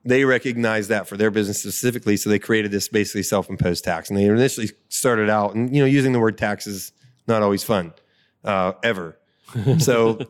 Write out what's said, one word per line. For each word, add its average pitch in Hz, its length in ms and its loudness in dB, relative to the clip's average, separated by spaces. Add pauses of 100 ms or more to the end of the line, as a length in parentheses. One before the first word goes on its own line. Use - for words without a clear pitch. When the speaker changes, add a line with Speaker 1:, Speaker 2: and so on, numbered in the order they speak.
Speaker 1:
they 127 200 4
recognize 117 640 0
that 104 200 -2
for 101 80 -12
their 107 160 2
business 101 280 -2
specifically. 110 560 -2
So 107 140 -2
they 104 80 2
created 107 320 0
this 101 180 -4
basically 104 360 -2
self-imposed 92 600 -2
tax. 85 260 -6
And 101 80 -2
they 98 80 2
initially 113 440 2 (180)
started 110 400 0
out, 104 280 0
and, 123 180 -2
you 143 80 4
know, 135 40 4
using 135 260 2
the 120 80 2
word 110 180 0
tax 104 300 -4
is 98 240 -12 (340)
not 110 160 2
always 101 220 0
fun, 87 280 -2 (520)
uh, 95 280 0 (120)
ever. 92 340 -4 (360)
Speaker 2:
<laughs> 123 260 2
Speaker 1:
So 117 340 4 (160)